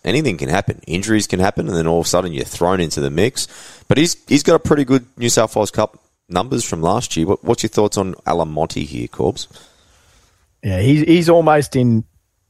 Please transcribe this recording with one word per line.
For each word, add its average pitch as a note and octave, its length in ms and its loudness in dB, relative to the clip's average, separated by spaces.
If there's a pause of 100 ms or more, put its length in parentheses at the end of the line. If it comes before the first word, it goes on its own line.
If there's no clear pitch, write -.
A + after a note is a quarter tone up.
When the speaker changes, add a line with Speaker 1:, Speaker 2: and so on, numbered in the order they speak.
Speaker 1:
anything B2 320 -2
can C2+ 120 -6
happen. F#2+ 380 -2
Injuries G2+ 400 0
can F#2+ 120 -2
happen, G#2 280 0
and G2 80 -4
then E2 120 0
all E2+ 120 2
of D#2+ 60 -2
a - 40 -4
sudden F2+ 240 0
you're B1+ 120 -6
thrown F2+ 340 -2
into D#2 220 -4
the C#2 100 -2
mix. F2+ 360 -2 (400)
But - 100 0
he's, E3+ 180 0 (120)
he's C#3+ 160 2
got E3+ 120 4
a - 40 2
pretty D3 260 0
good B2+ 200 0 (120)
New A#2+ 120 -2
South A2+ 260 0
Wales G#2+ 160 0
Cup - 280 -2 (300)
numbers A2+ 340 -2
from E2+ 180 -6
last F#2+ 360 -2
year. E2 100 0
What, - 160 -2
what's A#2 200 0
your A2 60 -4
thoughts G#2 280 0
on F#2+ 160 -2 (120)
Alamonte D#2+ 600 -2
here, A#1+ 220 -8
Corbs? - 400 -4 (1160)
Speaker 2:
Yeah, F#2 160 -2
he's, C#3 220 4
he's E3 280 4
almost D#3 460 4
in A#2 280 2 (460)